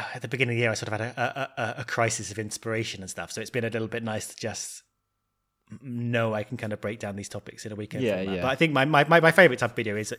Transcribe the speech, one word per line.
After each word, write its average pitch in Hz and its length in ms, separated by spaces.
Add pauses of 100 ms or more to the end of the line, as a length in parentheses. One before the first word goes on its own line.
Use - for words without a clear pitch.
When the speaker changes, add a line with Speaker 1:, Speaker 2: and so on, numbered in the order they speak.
(140)
Speaker 1:
at 127 80
the 120 60
beginning 120 260
of 113 40
the 120 40
year, 117 80
I 110 40
sort - 180
of 104 80
had 120 160
a, 135 400
a, 135 60
a, 110 200
a - 20
crisis 113 460
of 107 80
inspiration 110 640
and 92 80
stuff. 87 220
So - 80
it's 107 100
been 117 140
a 113 60
little 110 180
bit 117 140
nice 107 260
to - 80
just - 460 (960)
know 120 540
I 104 80
can 123 160
kind 107 140
of 104 80
break 110 180
down 101 180
these 101 140
topics - 340
in 107 80
a - 20
weekend 107 300
Speaker 2:
Yeah, 101 120
Speaker 1:
format. 95 200
Speaker 2:
yeah. 90 60
Speaker 1:
But 120 60
I 135 80
think 160 180
my, 135 100
my, 147 200
my, 165 160
my 160 100
favorite 160 300
type 117 100
of - 60
video 107 200
is, 107 220